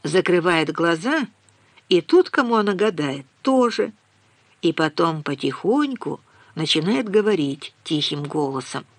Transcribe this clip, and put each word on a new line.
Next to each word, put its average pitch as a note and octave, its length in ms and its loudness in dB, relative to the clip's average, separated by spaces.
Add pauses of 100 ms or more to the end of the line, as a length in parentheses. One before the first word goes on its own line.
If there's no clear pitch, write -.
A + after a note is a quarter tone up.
Закрывает E3 680 2
глаза, E3+ 540 0 (640)
и E3+ 120 4
тут, F4+ 280 4
кому A#3 280 2
она G#3 160 2
гадает, D#3 520 -2 (160)
тоже. A#3+ 520 2 (680)
И E3 100 2
потом D#3 520 0
потихоньку E3+ 960 -2 (320)
начинает F#3+ 560 -2
говорить F#3 640 0 (100)
тихим D3 380 -4
голосом. C#3+ 640 -6 (140)